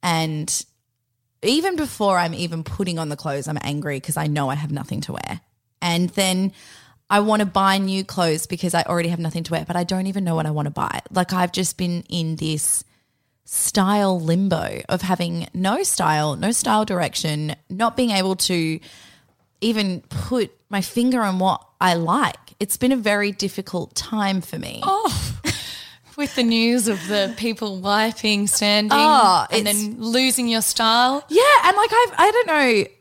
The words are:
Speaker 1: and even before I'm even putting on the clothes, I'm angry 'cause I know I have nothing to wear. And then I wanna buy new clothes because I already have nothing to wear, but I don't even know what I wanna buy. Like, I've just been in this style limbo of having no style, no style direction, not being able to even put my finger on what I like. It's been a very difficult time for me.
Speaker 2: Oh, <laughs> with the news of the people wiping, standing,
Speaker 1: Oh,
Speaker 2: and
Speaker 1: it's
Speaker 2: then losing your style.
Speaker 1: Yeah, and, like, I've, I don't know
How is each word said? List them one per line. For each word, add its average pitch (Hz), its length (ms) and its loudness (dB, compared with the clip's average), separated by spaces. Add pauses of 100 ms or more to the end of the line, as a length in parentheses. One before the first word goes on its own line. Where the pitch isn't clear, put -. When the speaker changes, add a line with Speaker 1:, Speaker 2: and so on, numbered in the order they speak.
Speaker 1:
and 160 440 0 (960)
even 320 320 2
before 214 420 0
I'm 170 160 0
even 165 300 -6
putting 175 360 -4
on 160 100 -4
the 147 60 -4
clothes, 143 320 -6
I'm 151 140 -4
angry 147 380 -4
'cause 143 180 -6
I 156 100 -2
know 147 220 0
I 135 60 -2
have 147 160 -4
nothing - 300 -6
to - 120 -8
wear. - 260 -8 (420)
And 175 300 0
then 190 400 0 (580)
I 202 100 4
wanna 214 260 2
buy 196 320 2
new 190 260 -2
clothes 165 440 -2
because 175 260 -4
I 170 100 2
already 170 260 -2
have 170 100 -2
nothing 165 240 -4
to 165 100 -6
wear, 165 120 -2
but 175 100 -4
I 175 80 0
don't 185 240 -4
even 196 160 -4
know 170 120 0
what 160 120 0
I 156 40 -2
wanna 147 200 -2
buy. - 280 -6 (120)
Like, 180 200 -2
I've 180 200 0
just - 260 -4
been 175 320 -2
in 160 280 -2
this 156 460 -2 (640)
style 196 720 2
limbo 165 680 0
of 175 140 -2
having 175 500 -2
no 196 300 0
style, 151 520 0
no 208 160 -2
style 214 320 0
direction, 170 720 -2 (140)
not 226 260 -2
being 247 140 2
able 190 260 0
to 160 440 0 (840)
even 208 480 0
put 226 420 -2 (180)
my 196 120 -2
finger 240 400 0
on 190 180 0
what 185 240 0 (160)
I 185 140 4
like. 170 680 -2
It's - 180 -4
been 254 140 2
a 269 60 2
very 208 340 0
difficult 190 640 -6
time 196 460 -2
for - 160 -10
me. - 260 -10
Speaker 2:
Oh, 403 300 0 (600)
<laughs> - 440 -20
with 285 180 -2
the 254 80 0
news 233 440 2
of 185 200 -4
the 208 300 -2
people 214 440 -4
wiping, 208 680 0
standing, 208 420 2 (100)
Speaker 1:
Oh, 226 520 6
Speaker 2:
and 214 160 0
Speaker 1:
it's 208 120 0
Speaker 2:
then 214 220 -6
losing 247 460 2
your 226 160 0
style. 240 680 2
Speaker 1:
Yeah, 359 140 6 (220)
and, 381 120 6
like, 427 160 4
I've, 466 240 4
I 392 140 6
don't 453 160 2
know 262 380 4 (160)